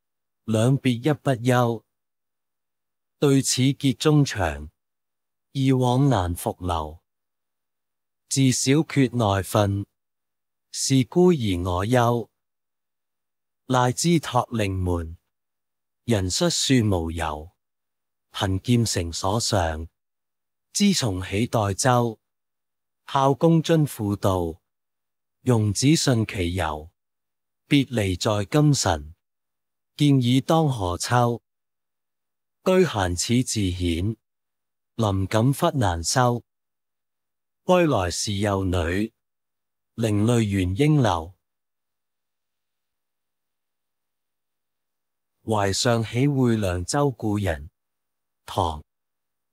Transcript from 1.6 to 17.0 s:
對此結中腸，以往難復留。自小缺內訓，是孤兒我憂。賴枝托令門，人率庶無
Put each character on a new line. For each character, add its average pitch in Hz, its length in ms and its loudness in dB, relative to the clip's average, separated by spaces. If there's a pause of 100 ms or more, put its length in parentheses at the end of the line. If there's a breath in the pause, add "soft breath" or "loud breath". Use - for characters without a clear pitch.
對 139 240 4
此 - 200 -2
結 135 320 0
中 151 300 4
腸， 76 460 -4 (800)
以 135 220 0
往 127 360 2
難 90 280 0
復 - 280 -8
留。 80 380 -6 (1300)
自 131 240 2
小 143 320 0
缺 135 240 0
內 104 340 0
訓， 101 440 0 (840)
是 - 320 0
孤 180 300 4
兒 95 360 -2
我 90 160 -2
憂。 120 440 0 (1400)
賴 127 260 2
枝 170 280 0
托 - 320 -2
令 101 260 -2
門， 85 380 -4 (880)
人 95 260 -2
率 175 180 0
庶 131 400 2
無 85 220 -2